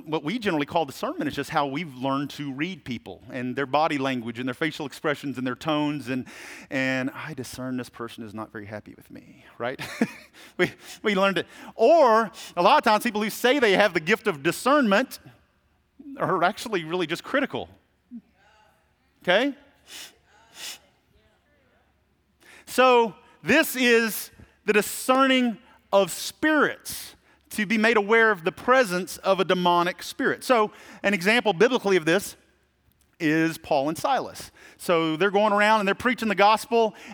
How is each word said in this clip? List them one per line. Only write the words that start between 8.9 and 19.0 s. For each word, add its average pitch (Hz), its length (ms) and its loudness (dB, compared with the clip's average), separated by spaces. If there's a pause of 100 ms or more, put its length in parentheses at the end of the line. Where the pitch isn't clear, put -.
with - 160 -20
me," - 320 -20 (140)
right? 123 220 -6 (460)
<laughs> - 320 -20
We, - 140 0 (320)
we 214 100 0
learned 190 260 2
it. - 80 -6 (280)
Or 226 560 6 (240)
a 180 60 0
lot 226 160 6
of 285 60 2
times 214 200 4
people 208 180 -2
who 214 80 -2
say 262 300 0
they 214 140 4
have 196 200 4
the 170 60 0
gift 170 280 -2
of 151 140 -4
discernment 240 800 0 (1000)
are 165 260 0
actually 196 420 -2
really 170 200 -4
just 165 180 -8
critical. 139 460 -4 (1500)